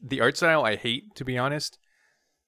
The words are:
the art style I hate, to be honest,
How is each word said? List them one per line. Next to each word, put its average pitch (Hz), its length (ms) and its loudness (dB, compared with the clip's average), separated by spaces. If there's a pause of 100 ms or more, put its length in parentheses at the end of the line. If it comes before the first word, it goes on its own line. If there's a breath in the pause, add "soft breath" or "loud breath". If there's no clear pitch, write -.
the 131 180 -4
art 123 160 4
style 160 280 4
I 107 120 2
hate, 120 400 -4
to 135 80 -10
be 127 140 -4
honest, 143 400 -4 (680)